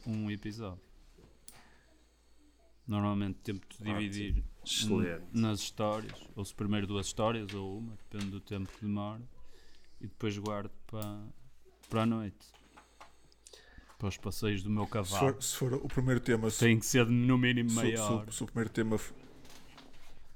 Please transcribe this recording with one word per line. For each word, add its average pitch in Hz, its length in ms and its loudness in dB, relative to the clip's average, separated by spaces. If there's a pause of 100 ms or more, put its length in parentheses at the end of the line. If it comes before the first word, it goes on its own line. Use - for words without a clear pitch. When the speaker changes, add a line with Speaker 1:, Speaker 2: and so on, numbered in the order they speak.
Speaker 1:
um 107 240 -2
episódio. 104 500 -8 (2000)
Normalmente 101 560 2
tento 98 220 -6 (160)
Speaker 2:
Ótimo. 104 180 -2
Speaker 1:
dividir 101 460 0 (200)
Speaker 2:
Excelente. 90 680 0
Speaker 1:
n-, 113 100 2
nas 107 180 2
histórias. 107 580 -2 (180)
Ouço 98 180 -6
primeiro 104 320 2
duas 98 200 -2
histórias 110 480 0
ou 98 240 -6
uma, 113 180 -10
depende 101 340 -6
do 98 100 -6
tempo 98 300 -6
que - 140 -14
demora. 104 380 -2 (760)
E 107 60 -10
depois 101 300 -2
guardo 104 340 -4 (160)
para, 104 360 -6 (640)
para 113 140 2
a 113 40 4
noite. 110 400 -2 (1600)
Para 98 60 2
os - 80 -4
passeios 101 440 0
do 101 60 -4
meu 107 160 2
Speaker 3:
Se 98 60 -6
Speaker 1:
cavalo. 101 420 2
Speaker 3:
for, - 100 -6
se - 140 -2
for 127 180 0
o 143 140 -2
primeiro 127 320 4
tema, 113 300 4
se, - 80 -2
Speaker 1:
Tem 117 200 8
que 104 60 -2
ser 123 220 6
no 123 320 6
mínimo 120 320 4
Speaker 3:
se, 113 60 2
Speaker 1:
meia 117 200 2
Speaker 3:
se, 110 60 0
Speaker 1:
hora. 110 280 0
Speaker 3:
se - 120 -4
o 113 40 -4
primeiro 113 240 0
tema 110 260 2
f-, - 180 -4 (1200)